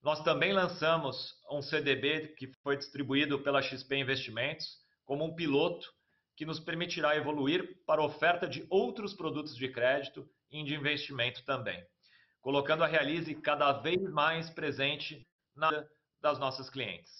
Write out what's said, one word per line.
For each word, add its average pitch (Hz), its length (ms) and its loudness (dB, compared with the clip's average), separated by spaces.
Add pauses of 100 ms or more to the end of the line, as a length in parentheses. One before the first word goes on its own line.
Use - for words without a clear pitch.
Nós 151 220 0
também 165 300 4
lançamos 160 800 2 (160)
um 143 100 -4
C 151 200 -2
D 139 140 4
B 151 340 0
que - 220 -14 (120)
foi 143 140 0
distribuído 139 600 0
pela 139 220 2
X 131 220 -6
P 139 140 -2
Investimentos 131 680 -2 (400)
como 147 200 -2
um 165 100 -6
piloto 165 560 2 (440)
que 151 120 -8
nos 156 120 -6
permitirá 165 560 0
evoluir 147 720 0
para 156 160 4
a 151 40 4
oferta 175 420 2
de 127 200 -8
outros 208 460 0
produtos 151 420 -6
de 127 140 -4
crédito 135 580 0 (220)
e 151 140 -10
de 143 100 -4
investimento 139 720 -2
também, 107 400 -4 (560)
colocando 143 420 2
a 156 40 4
Realize 156 480 0
cada 147 380 2
vez 165 280 0 (100)
mais 160 380 2
presente 143 720 -4 (340)
na 156 140 2
vida 151 200 -2 (320)
das 147 180 2
nossas 135 300 -4
clientes. 104 500 -8